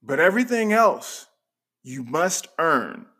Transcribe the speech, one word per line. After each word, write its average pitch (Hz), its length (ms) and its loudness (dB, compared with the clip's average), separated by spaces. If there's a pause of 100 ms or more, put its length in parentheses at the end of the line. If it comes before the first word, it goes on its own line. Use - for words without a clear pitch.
But 139 180 -2
everything 220 520 2
else, - 540 0 (560)
you 131 220 -12
must 165 440 -2 (100)
earn. 143 480 0 (140)